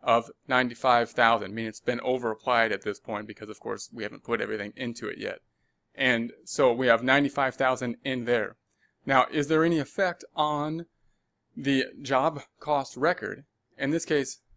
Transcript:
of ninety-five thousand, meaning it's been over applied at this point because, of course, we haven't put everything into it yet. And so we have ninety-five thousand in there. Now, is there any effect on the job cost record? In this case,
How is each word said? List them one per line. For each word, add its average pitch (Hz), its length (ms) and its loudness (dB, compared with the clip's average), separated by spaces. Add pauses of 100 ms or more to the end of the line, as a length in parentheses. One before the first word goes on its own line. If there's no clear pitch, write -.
of 117 300 2 (180)
ninety-five 123 640 2
thousand, 113 440 2
meaning 113 140 -6
it's 107 120 -12
been 120 200 -2
over 123 300 0
applied 113 420 2
at 98 100 -4
this 101 180 -6
point 104 260 -8
because, 107 240 -12
of 104 100 -14
course, 107 320 -8
we 117 100 -10
haven't 104 220 -10
put 117 160 -2
everything 104 360 -6
into 117 320 -8
it - 100 -10
yet. 98 220 -8 (540)
And 120 380 0 (120)
so 131 280 4
we 127 140 0
have 113 160 6
ninety-five 135 540 2
thousand 127 460 0
in 131 220 -4
there. 113 320 0 (500)
Now, 135 240 4
is 147 180 -2
there 160 160 2
any 170 140 2
effect 175 460 -2 (120)
on 151 480 -2 (720)
the 139 300 0 (160)
job 139 400 0 (160)
cost 139 400 -2
record? 135 460 -2 (340)
In 139 120 -2
this 165 140 -2
case, 143 360 -2 (160)